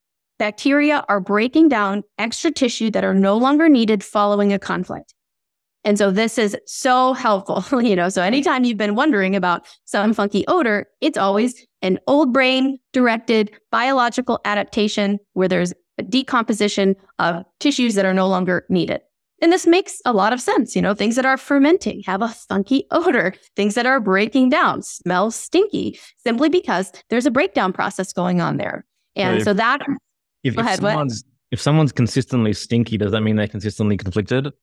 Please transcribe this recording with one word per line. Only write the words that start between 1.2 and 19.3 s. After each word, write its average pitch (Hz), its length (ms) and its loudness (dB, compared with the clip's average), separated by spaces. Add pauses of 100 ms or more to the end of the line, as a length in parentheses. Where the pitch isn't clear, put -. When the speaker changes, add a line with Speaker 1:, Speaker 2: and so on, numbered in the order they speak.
Speaker 1:
breaking 233 480 4
down 208 340 0 (160)
extra 226 320 -2
tissue 226 400 -2
that 190 140 0
are 190 100 2
no 196 220 4
longer 285 320 4
needed 226 340 4
following 208 500 2
a 196 60 0
conflict. - 560 -8 (680)
And 208 140 2
so 202 140 2
this 220 280 0
is 214 180 0 (100)
so 254 480 0
helpful, 226 680 -2
<laughs> - 0 -
you 226 140 2
know, 175 120 0
so 190 140 -2
anytime 262 420 0
you've 233 140 -2
been 208 160 -2
wondering 208 400 0
about 180 320 -2 (180)
some 214 300 0
funky 202 320 -2
odor, 240 400 0 (140)
it's 302 180 -2
always 208 480 -2 (160)
an 190 240 0
old 277 260 2
brain 262 460 0 (140)
directed 226 580 0 (200)
biological 247 760 -2
adaptation 208 760 -2 (140)
where 185 160 0
there's 180 240 -2 (260)
a 220 40 -6
decomposition 208 960 -2 (220)
of 170 260 -2 (140)
tissues 254 360 0
that 196 100 0
are 190 100 0
no 190 140 2
longer 185 400 -2
needed. - 320 -2 (420)